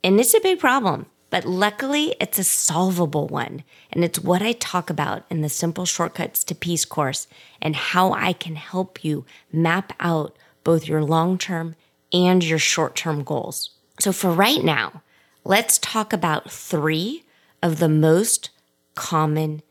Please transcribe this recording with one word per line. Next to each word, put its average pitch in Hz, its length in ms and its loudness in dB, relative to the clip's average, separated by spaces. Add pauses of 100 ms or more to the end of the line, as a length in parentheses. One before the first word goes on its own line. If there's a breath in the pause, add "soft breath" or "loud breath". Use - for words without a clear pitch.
And 196 160 6
it's 254 140 4
a 440 60 6
big 381 200 2
problem, 247 460 2 (240)
but 185 160 -2
luckily 214 720 0
it's - 200 -2
a 190 40 -2
solvable 165 840 0
one. 135 360 -6 (280 soft breath)
And 170 120 0
it's 170 160 -2
what 180 220 2
I 226 120 0
talk - 360 -4
about 156 400 -4
in 165 120 -2
the 151 80 -2
Simple 170 360 -4
Shortcuts - 600 -4
to 165 100 -6
Peace 170 300 -2
course - 420 -4 (340 loud breath)
and 156 140 -2
how 185 380 0
I 180 200 0
can 165 220 -8
help 185 480 -8
you 147 220 -2 (260 loud breath)
map 165 480 0
out 165 360 -2 (280 soft breath)
both 160 240 2
your 156 160 0
long-term 165 720 -2 (360)
and 180 320 4
your 160 160 0
short-term 151 640 -2
goals. - 480 -6 (280)
So 196 120 2
for 185 200 0
right 202 320 4
now, 131 400 -2 (400 soft breath)
let's 220 340 2
talk - 360 -2
about 165 380 -2
three 165 720 -2 (380 soft breath)
of 160 160 0
the 165 120 2
most 160 600 4 (460)
common 156 760 -2